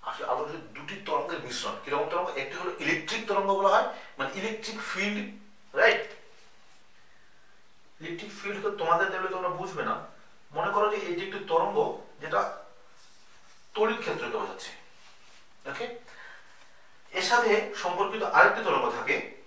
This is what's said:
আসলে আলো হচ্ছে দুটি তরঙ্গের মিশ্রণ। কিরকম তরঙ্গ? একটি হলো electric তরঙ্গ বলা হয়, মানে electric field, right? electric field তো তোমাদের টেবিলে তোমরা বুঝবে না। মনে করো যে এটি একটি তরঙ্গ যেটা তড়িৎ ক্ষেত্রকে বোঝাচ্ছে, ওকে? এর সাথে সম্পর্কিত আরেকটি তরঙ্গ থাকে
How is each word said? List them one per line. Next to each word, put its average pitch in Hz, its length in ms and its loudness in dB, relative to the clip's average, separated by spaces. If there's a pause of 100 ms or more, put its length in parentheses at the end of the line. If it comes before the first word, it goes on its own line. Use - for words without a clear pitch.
আসলে - 260 -6
আলো 123 100 0
হচ্ছে 151 200 -6
দুটি - 480 -12
তরঙ্গের 156 340 -2
মিশ্রণ। - 360 -6 (100)
কিরকম 147 240 0
তরঙ্গ? 180 200 0
একটি - 280 -6
হলো 180 220 -4
electric 165 480 -2
তরঙ্গ 196 280 4
বলা 190 140 6
হয়, - 240 6 (240)
মানে 139 220 -4
electric 214 400 -6
field, 208 560 -2 (400)
right? - 320 4 (1900)
electric 170 300 -10 (100)
field 202 220 -6
তো 208 80 2
তোমাদের 170 400 4
টেবিলে - 180 -2
তোমরা 185 200 -2
বুঝবে - 340 -4
না। - 220 -2 (460)
মনে 180 200 0
করো 208 200 4
যে 208 60 0
এটি 175 280 -4
একটি 196 220 -8
তরঙ্গ - 540 2 (200)
যেটা - 420 -2 (1080)
তড়িৎ 214 260 2
ক্ষেত্রকে - 380 -4
বোঝাচ্ছে, - 340 -6 (960)
ওকে? 240 300 -6 (1120)
এর 185 100 -2
সাথে 233 540 4
সম্পর্কিত 196 480 0
আরেকটি - 400 6
তরঙ্গ 185 260 2
থাকে - 580 -4